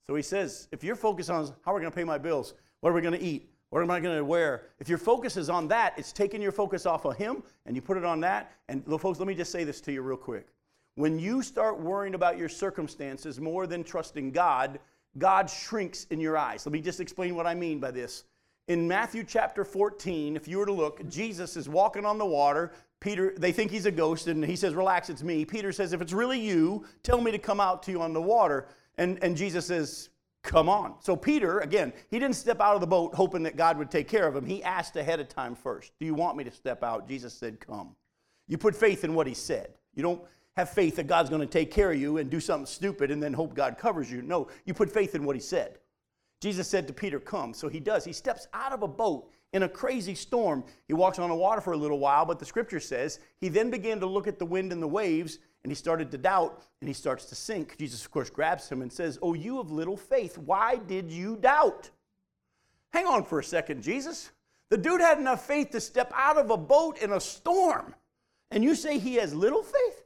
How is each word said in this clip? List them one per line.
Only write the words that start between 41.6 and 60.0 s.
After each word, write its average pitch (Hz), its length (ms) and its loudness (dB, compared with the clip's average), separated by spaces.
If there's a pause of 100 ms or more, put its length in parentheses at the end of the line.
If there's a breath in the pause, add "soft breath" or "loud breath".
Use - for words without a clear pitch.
care 196 220 4
of 139 80 0
you 147 160 0
and 139 140 -2
do 160 100 0
something 151 240 -2
stupid 143 460 -2
and 147 120 -2
then 147 120 -4
hope 156 180 -2
God 131 240 -2
covers 165 340 -2
you. 127 120 -8
No, 151 260 -2 (160 loud breath)
you 185 80 -6
put 196 180 2
faith 196 240 0
in 147 120 -2
what 139 100 0
he 117 60 -8
said. - 360 -4 (600)
Jesus 185 260 -2
said 180 200 0
to 135 80 -12
Peter, 156 260 -4
"Come." 127 320 -6
So 147 160 -8
he 147 100 -8
does. 175 280 0
He 175 80 -12
steps - 400 -6
out 262 180 -6
of 220 100 -4
a 190 60 -4
boat 160 420 -2 (220 soft breath)
in 190 120 2
a 180 40 0
crazy 202 460 -4
storm. 170 500 0 (240 loud breath)
He 156 60 2
walks 185 240 4
on 175 100 0
the 165 80 0
water 196 240 2
for 180 140 -2
a - 20 0
little 147 220 0
while, 143 260 6
but 165 140 -2
the 156 80 -12
scripture 220 340 -4
says 135 400 -4 (180 soft breath)
he 185 120 -2
then 220 200 2
began 220 300 -2
to 185 60 -2
look 196 200 -2
at 202 120 -4
the 175 80 -4
wind 185 260 -2
and 170 100 -4
the 156 60 -2
waves, 165 520 0 (220 soft breath)
and 135 80 -6
he 147 40 -2
started 165 380 -2
to 143 40 -8
doubt, 180 460 2 (180 loud breath)
and - 80 -6
he 135 60 -4
starts - 320 -4
to - 80 -18
sink. 185 420 -6
Jesus, 123 300 -10
of - 40 -20
course, 131 200 -4
grabs 160 360 -2
him 131 140 -6
and 123 100 -8
says, 165 300 -6
"Oh, 170 140 0
you 220 260 -6
of 165 100 -8
little 165 280 -4
faith, 233 400 -2